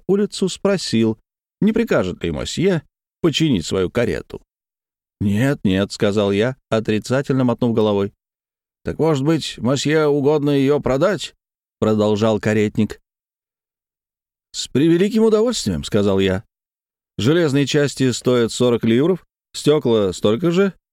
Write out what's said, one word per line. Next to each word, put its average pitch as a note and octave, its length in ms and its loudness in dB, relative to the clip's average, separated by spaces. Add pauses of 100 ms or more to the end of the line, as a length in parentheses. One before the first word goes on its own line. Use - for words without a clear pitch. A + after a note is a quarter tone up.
улицу, G3+ 400 -2
спросил, A2+ 720 -2 (400)
не G#3+ 140 2
прикажет C#3 500 -2
ли E2 80 -2
мосье D3 520 -4 (380)
починить C#3 440 0
свою F#2 240 -2
карету. - 520 -6 (760)
«Нет, A2 440 0
нет», — G2 280 0
сказал G2+ 400 0
я, A2+ 240 0 (140)
отрицательно A#2 760 -2
мотнув A#2+ 300 0
головой. G#2 400 0 (720)
«Так, - 140 -8
может C#3+ 260 0
быть, D#3+ 320 -2
мосье C#3+ 500 0
угодно C#3+ 440 0
её C#3 280 2
продать?» — D3 560 -2 (440)
продолжал G#2+ 600 2
каретник. G#2+ 640 -2 (1500)
«С - 160 -10
превеликим F3 540 2
удовольствием», — G#3+ 600 0
сказал G2+ 360 0
я. F#2+ 260 0 (720)
«Железные C#3+ 480 2
части C3+ 460 0
стоят A#2+ 420 0
сорок A#2+ 320 0
ливров, C#3 400 0 (280)
стёкла A2+ 600 0
столько A#2+ 380 0
же, F#3+ 220 2 (200)